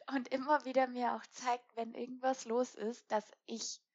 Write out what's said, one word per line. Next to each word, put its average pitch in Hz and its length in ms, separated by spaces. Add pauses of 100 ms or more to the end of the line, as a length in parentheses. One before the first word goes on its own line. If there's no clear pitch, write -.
(140)
und 262 140
immer 277 380
wieder 262 220
mir 247 280
auch 220 120
zeigt, 247 480
wenn 226 180
irgendwas 254 520
los 247 300
ist, 226 360
dass 214 120 (220)
ich - 360 (120)